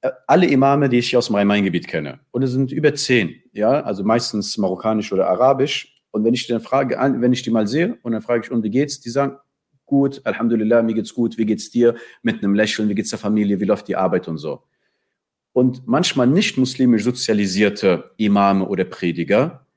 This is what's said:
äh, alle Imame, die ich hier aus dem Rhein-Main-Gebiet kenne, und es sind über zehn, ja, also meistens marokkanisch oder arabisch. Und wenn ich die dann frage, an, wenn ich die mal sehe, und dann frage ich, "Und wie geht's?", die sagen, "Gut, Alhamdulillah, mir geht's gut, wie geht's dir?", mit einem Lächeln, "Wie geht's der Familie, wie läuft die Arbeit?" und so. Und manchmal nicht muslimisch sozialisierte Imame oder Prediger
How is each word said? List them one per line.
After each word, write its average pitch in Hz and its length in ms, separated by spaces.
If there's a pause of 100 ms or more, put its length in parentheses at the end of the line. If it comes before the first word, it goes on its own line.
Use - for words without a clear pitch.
äh, - 100 (160)
alle 175 200
Imame, 139 420
die 123 80
ich 120 120
hier 123 100
aus 117 80
dem 110 80
Rhein-Main-Gebiet 101 520
kenne, 73 320 (120)
und 127 120
es 131 80
sind 131 220
über 151 200
zehn, 117 420 (180)
ja, 120 280
also 98 220
meistens 110 540
marokkanisch 104 560
oder 92 160
arabisch. 131 720 (100)
Und 107 140
wenn 117 80
ich 127 140
die - 40
dann 113 100
frage, 135 380
an, 127 220
wenn 123 100
ich 123 100
die - 80
mal 110 160
sehe, 160 380
und 120 80
dann 110 100
frage 120 240
ich, - 60
"Und 117 120
wie 110 60
geht's?", 143 300
die 120 100
sagen, 135 280 (480)
"Gut, 139 400
Alhamdulillah, 113 580
mir 113 100
geht's 107 200
gut, 117 240
wie 113 80
geht's 110 260
dir?", 117 240 (260)
mit 113 220
einem 101 120
Lächeln, 107 340
"Wie 101 60
geht's - 140
der 110 100
Familie, 104 420
wie 104 40
läuft - 220
die - 80
Arbeit?" 92 320
und 82 100
so. 73 260 (880)
Und 127 360
manchmal 135 400
nicht 151 300
muslimisch 123 460
sozialisierte 104 1120
Imame 101 500
oder 92 180
Prediger 92 800 (120)